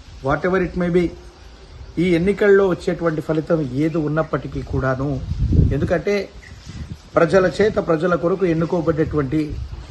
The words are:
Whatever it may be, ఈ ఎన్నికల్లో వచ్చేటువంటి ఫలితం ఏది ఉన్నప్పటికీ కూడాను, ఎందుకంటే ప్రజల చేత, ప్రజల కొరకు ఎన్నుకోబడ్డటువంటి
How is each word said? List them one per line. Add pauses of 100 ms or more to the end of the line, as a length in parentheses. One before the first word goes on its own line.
(260)
Whatever
it
may
be, (920)
ఈ (140)
ఎన్నికల్లో
వచ్చేటువంటి
ఫలితం
ఏది
ఉన్నప్పటికీ
కూడాను, (520)
ఎందుకంటే (880)
ప్రజల (100)
చేత,
ప్రజల
కొరకు
ఎన్నుకోబడ్డటువంటి (360)